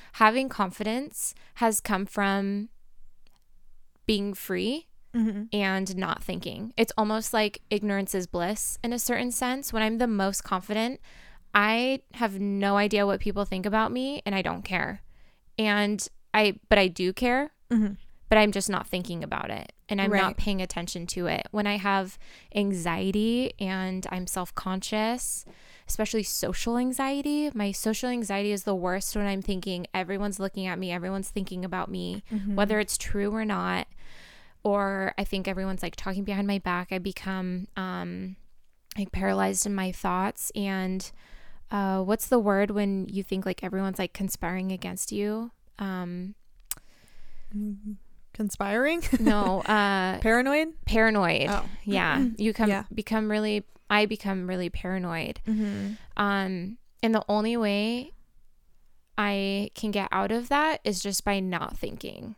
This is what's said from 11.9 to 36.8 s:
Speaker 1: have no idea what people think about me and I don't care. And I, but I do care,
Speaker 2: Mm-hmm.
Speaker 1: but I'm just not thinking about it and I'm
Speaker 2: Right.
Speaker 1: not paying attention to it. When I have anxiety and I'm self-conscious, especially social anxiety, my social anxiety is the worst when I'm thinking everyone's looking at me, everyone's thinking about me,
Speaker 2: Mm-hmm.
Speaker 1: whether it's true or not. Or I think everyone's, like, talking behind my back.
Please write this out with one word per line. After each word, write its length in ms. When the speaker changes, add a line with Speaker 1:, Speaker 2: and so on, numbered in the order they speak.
Speaker 1:
have 240
no 380
idea 300
what 140
people 260
think 180
about 280
me 340
and 80
I 80
don't 180
care. 400
And 480
I, 240
but 100
I 100
do 260
care, 380
Speaker 2:
Mm-hmm. 220
Speaker 1:
but 80
I'm 160
just 160
not 180
thinking 380
about 240
it 240
and 140
I'm 100
Speaker 2:
Right. 80
Speaker 1:
not 160
paying 240
attention 460
to 220
it. 220
When 160
I 120
have 400
anxiety 1040
and 520
I'm 160
self-conscious, 1200
especially 360
social 520
anxiety, 800
my 180
social 380
anxiety 420
is 120
the 100
worst 420
when 100
I'm 140
thinking 540
everyone's 440
looking 280
at 120
me, 140
everyone's 380
thinking 340
about 260
me, 400
Speaker 2:
Mm-hmm. 240
Speaker 1:
whether 240
it's 200
true 360
or 120
not. 400
Or 520
I 60
think 240
everyone's, 340
like, 140
talking 300
behind 240
my 100
back. 320